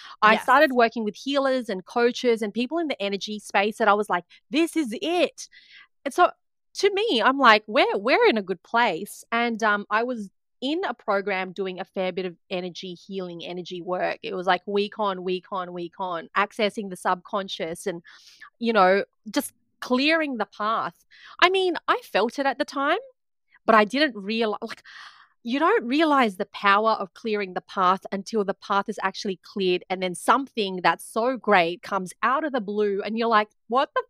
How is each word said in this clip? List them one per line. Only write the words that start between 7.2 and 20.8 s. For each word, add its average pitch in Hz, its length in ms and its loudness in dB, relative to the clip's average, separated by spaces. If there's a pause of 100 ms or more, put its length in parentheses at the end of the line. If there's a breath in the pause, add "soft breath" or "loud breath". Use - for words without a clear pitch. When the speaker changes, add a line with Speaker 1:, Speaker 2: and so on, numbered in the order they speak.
Speaker 1:
I'm 262 160 4
like, 220 280 8
"We're, 285 300 2
we're 302 300 4
in 277 100 4
a 208 60 -2
good 180 200 -8
place." 214 680 -2
And, 233 320 -2
um, 208 260 2
I 214 140 0
was 233 260 -6 (320)
in 311 240 -2
a 240 80 -4
program 196 600 -4
doing 185 260 -8
a 190 60 -8
fair 185 260 -4
bit 185 140 -6
of 175 120 -10 (140)
energy 180 420 -8
healing, 175 520 -12
energy 175 360 -10
work. 180 420 -4
It 156 120 -8
was 185 120 -6
like 180 200 2
week 202 320 -4
on, 190 240 -2
week 185 280 -6
on, 180 220 -8
week 175 260 -12
on, 175 380 -8
accessing 202 540 -2
the 180 40 -12
subconscious 185 920 -4
and, 170 160 -6 (560 loud breath)
you 233 140 -2
know, 196 300 6 (280)
just - 220 -2 (260)
clearing 285 580 0
the 208 80 -2
path. 208 580 -6 (380 loud breath)